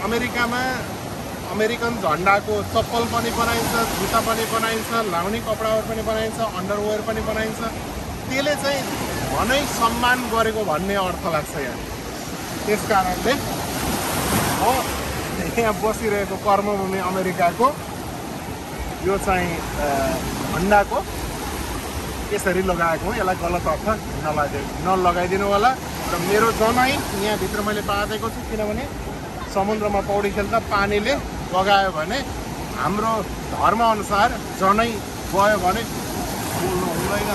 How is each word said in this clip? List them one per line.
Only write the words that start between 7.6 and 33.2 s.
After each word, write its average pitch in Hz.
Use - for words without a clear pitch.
त्यसले 277
चाहिँ 277
भनै 247
सम्मान 240
गरेको 220
भन्ने 190
अर्थ 185
लाग्छ 156
यहाँ। 135
त्यस 208
कारणले 190
म 247
यहाँ 226
बसिरहेको 202
कर्मभूमि 196
अमेरिकाको 185
यो 196
चाहिँ, 180
अ, -
झन्डाको 202
यसरी 190
लगाएको 170
हो, 202
यसलाई 190
गलत 170
अर्थ 156
नलाइदिनु, 147
नलगाइदिनु 180
होला। 202
र 175
मेरो 208
जनाइ 240
यहाँभित्र 202
मैले 208
बाँधेको 208
छु, 233
किनभने 214
समुद्रमा 208
पौडी 202
खेल्दा 202
पानीले 208
बगायो 190
भने 175
हाम्रो 208